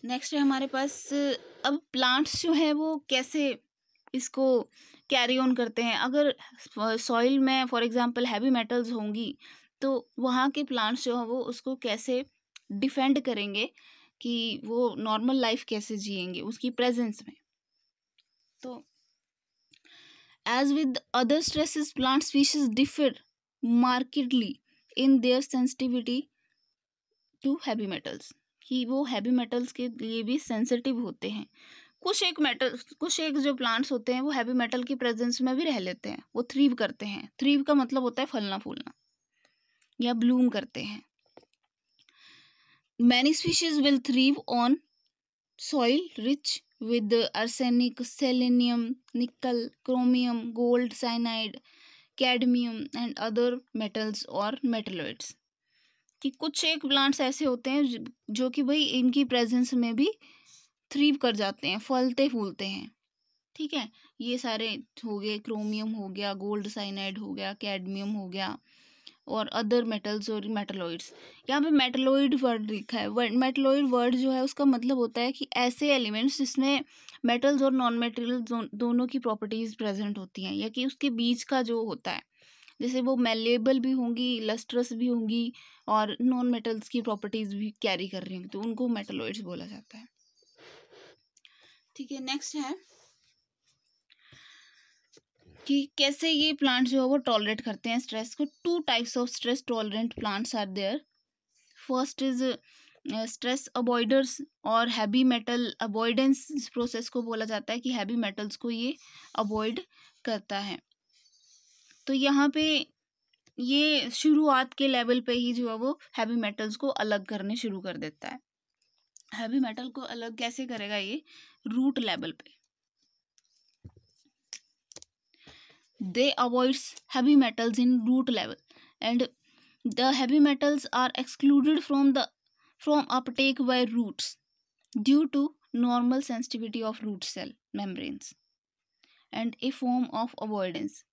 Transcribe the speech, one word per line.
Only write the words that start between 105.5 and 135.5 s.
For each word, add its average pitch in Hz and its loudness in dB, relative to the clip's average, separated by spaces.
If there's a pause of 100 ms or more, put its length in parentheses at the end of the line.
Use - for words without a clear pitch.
अवॉइडेंस। 233 2
इस 285 -6
प्रोसेस 240 -4
को 240 -4
बोला 226 -4
जाता 214 -4
है 240 -4
कि 254 -2
हैवी 226 -2
मेटल्स 208 -4
को 240 -4
ये 240 -4 (380)
अवॉइड 214 -2 (440)
करता 202 -4
है। 202 -6 (1300)
तो 269 0
यहाँ 277 4
पे 302 0 (720)
ये 277 2
शुरुआत 294 4
के 277 2
लेवल 247 2
पे 240 -2
ही 240 0
जो 240 -2
है 220 -4
वो 262 -2 (160)
हैवी 233 0
मेटल्स 214 -4
को 277 -4
अलग 208 -2
करने 202 -6
शुरू 208 -6
कर 185 -8
देता - -10
है। - -14 (920)
हैवी 226 -4
मेटल 247 -4
को 240 -12
अलग 233 -12
कैसे 240 -8
करेगा 208 -6
ये? 208 -6 (440)
रूट 262 0
लेवल 175 -2
पे। - -20 (3500)
They 247 2
avoids 254 0 (200)
heavy 269 6
metals 233 0
in 247 6
root 254 4
level 226 -2 (460)
and 240 2 (720)
the 262 2
heavy 269 4
metals 285 2
are 254 0 (140)
excluded 285 4
from 277 4
the, 262 0 (580)
from 285 2
uptake 262 0
by 247 2
roots - -4 (640)
due 277 6
to 285 2 (280)